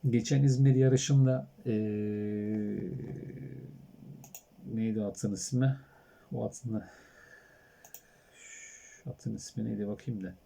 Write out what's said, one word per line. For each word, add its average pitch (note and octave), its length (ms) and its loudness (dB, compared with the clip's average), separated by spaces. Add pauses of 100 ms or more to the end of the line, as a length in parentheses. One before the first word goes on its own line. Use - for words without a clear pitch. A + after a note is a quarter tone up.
(100)
Geçen A#2+ 320 4
İzmir C3+ 320 6
yarışında, C3 720 4 (200)
e, A2+ 80 0 (3000)
neydi A2 300 0
atın G2+ 280 -4
ismi? C3 440 2 (580)
O A#2+ 100 -4
atın, A2 380 -6 (2250)
atın - 280 -8
ismi - 300 -8
neydi G#2 240 -4
bakayım G#2 340 -8
da. F#2 120 -10 (120)